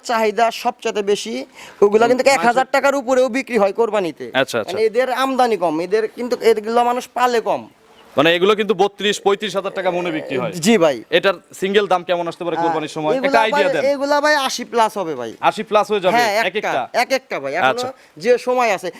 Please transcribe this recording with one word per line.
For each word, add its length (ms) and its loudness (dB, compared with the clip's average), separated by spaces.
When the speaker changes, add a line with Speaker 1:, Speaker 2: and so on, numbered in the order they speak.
Speaker 1:
চাহিদা 480 0
সবচেয়ে 520 -6
বেশি। 420 -4
ওগুলা 260 4
কিন্তু 160 2
Speaker 2:
মাংস- 160 4
Speaker 1:
এক 60 0
হাজার 260 4
টাকার 240 2
উপরেও 340 0
বিক্রি 280 -4
হয় 140 4
কোরবানিতে। 640 -2
Speaker 2:
আচ্ছা, 260 0
আচ্ছা। 140 -6
Speaker 1:
মানে 120 0
এদের 260 0
আমদানি 460 0
কম, 220 -2
এদের 280 -2
কিন্তু 340 -6
এগুলা 420 2
মানুষ 300 -2
পালে 280 0
কম। 260 -4
Speaker 2:
মানে 180 6
এগুলো 200 2
কিন্তু 180 -2
বত্রিশ, 480 -2
পঁয়ত্রিশ 340 -2
হাজার 160 -4
টাকা 200 -2
মনে 200 -4
বিক্রি 260 -6
হয়। 140 -4
Speaker 1:
জি 260 4
ভাই। 320 2
Speaker 2:
এটার 240 2
সিঙ্গেল 280 0
দাম 160 0
কেমন 240 -2
আসতে 160 -10
পারে 140 -4
Speaker 1:
আহ, 60 -2
Speaker 2:
কোরবানির 260 -2
সময়? 260 -2
Speaker 1:
এগুলা 120 -2
Speaker 2:
একটা 140 4
আইডিয়া 220 2
Speaker 1:
ভাই, 100 0
Speaker 2:
দেন। 120 0
Speaker 1:
এগুলা 360 0
ভাই 140 2
আশি 380 -4
plus 220 2
হবে 200 -6
ভাই। 260 -8
Speaker 2:
আশি 220 0
plus 200 0
হয়ে 160 -2
যাবে 180 2
Speaker 1:
হ্যাঁ, 220 0
Speaker 2:
এক 160 -2
Speaker 1:
একটা, 140 -4
Speaker 2:
একটা? 240 -4
Speaker 1:
এক 180 0
একটা 280 -4
ভাই। 140 -6
এখনো 160 2
Speaker 2:
আচ্ছা। 240 -4
Speaker 1:
যে 200 2
সময় 340 0
আছে। 280 -4